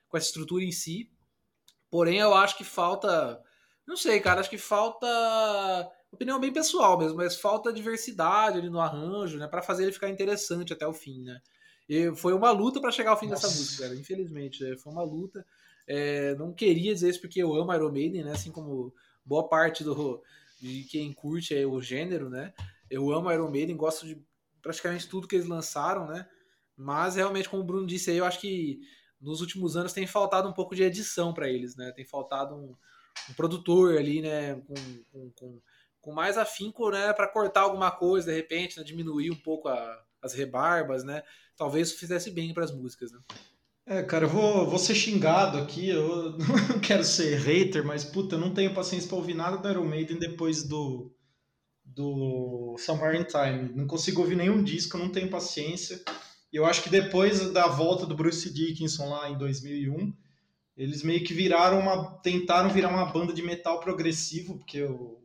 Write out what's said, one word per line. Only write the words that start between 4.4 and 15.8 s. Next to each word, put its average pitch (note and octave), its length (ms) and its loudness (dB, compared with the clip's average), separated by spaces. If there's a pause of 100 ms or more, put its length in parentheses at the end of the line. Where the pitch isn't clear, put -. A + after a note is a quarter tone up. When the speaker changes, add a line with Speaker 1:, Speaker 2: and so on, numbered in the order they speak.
Speaker 1:
que G#3+ 80 -10
falta, A3+ 500 0 (1040)
opinião C4 280 -2
bem C4+ 140 0
pessoal D4+ 440 6
mesmo, D#3+ 200 0
mas F3 180 0
falta G#3+ 380 0
diversidade G#3+ 840 2
ali F3 100 -4
no E3+ 100 -2
arranjo, D#3+ 580 -2
né? D3 100 -8
Pra F3 140 -4
fazer F#3 220 -2
ele F#3+ 80 2
ficar G3 180 -6
interessante G3 640 -2
até D#3+ 140 -4
o D#3+ 60 -4
fim, C3+ 300 -14
né? B2 160 -14 (500)
E D#3+ 260 2
foi F3+ 180 0
uma A3 180 6
luta A#3 280 2
pra B3+ 120 0
chegar A3 200 0
ao G#3 80 4
fim G#3+ 80 -6
dessa G3+ 200 -2
Speaker 2:
Nossa. E3 120 0
Speaker 1:
música, C3+ 240 -6
cara, B2+ 120 -8
infelizmente, D3 680 -8
né? C3 140 -6
Foi D3 140 -18
uma E3+ 120 -6
luta. F3 420 -10 (400)